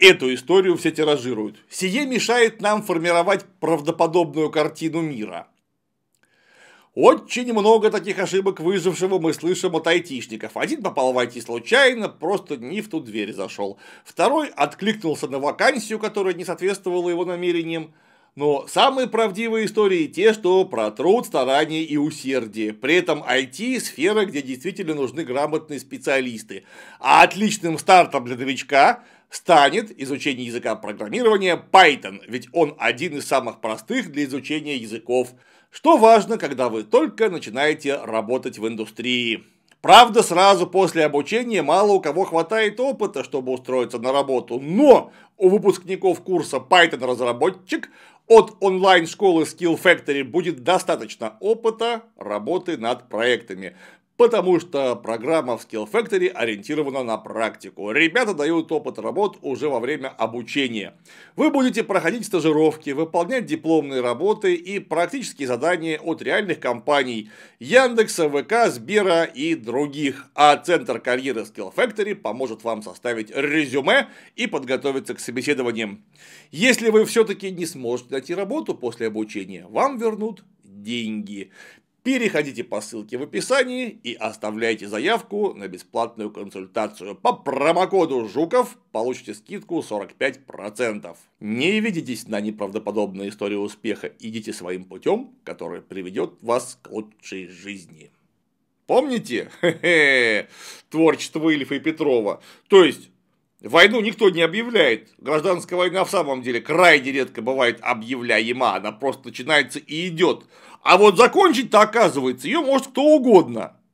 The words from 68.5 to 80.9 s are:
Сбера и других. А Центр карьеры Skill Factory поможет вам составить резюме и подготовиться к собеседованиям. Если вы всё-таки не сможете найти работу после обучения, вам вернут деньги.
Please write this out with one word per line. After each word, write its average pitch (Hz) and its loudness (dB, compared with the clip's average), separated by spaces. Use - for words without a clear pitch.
Сбера 165 0
и 160 -4
других. 139 -6
А 147 6
Центр 135 -2
карьеры 127 -4
Skill 104 -14
Factory 208 -2
поможет 113 -8
вам 110 -4
составить 107 -8
резюме 147 0
и - -6
подготовиться 131 -4
к - -14
собеседованиям. 120 -4
Если 226 2
вы 214 6
всё-таки 202 -2
не 175 -8
сможете 123 -8
найти 135 -8
работу 202 -6
после 117 -6
обучения, 101 -10
вам 233 -2
вернут 214 -6
деньги. 104 -8